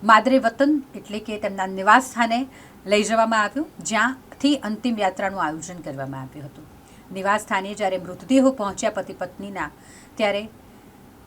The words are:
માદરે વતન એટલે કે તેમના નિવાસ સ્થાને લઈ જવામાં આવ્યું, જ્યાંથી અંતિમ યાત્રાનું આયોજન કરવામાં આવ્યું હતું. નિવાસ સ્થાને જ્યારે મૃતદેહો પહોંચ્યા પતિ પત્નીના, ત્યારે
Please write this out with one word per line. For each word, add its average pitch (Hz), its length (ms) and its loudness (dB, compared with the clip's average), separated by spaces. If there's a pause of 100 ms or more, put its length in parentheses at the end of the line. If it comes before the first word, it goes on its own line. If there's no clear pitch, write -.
માદરે 220 340 6
વતન 269 440 2 (120)
એટલે 202 240 -10
કે 208 200 -8
તેમના 196 280 -4
નિવાસ 190 360 4
સ્થાને 233 440 -2 (400)
લઈ 208 160 4
જવામાં 220 400 2
આવ્યું, 269 240 -2 (160)
જ્યાંથી 254 720 0
અંતિમ 214 420 -4
યાત્રાનું 190 460 0
આયોજન 160 360 -6
કરવામાં 135 400 -8
આવ્યું 139 260 -14
હતું. - 180 -18 (500)
નિવાસ 196 260 0
સ્થાને 202 340 -4
જ્યારે 185 240 0
મૃતદેહો 262 520 2
પહોંચ્યા 208 400 -2
પતિ 196 220 -6
પત્નીના, 185 580 -8 (460)
ત્યારે 208 320 0 (800)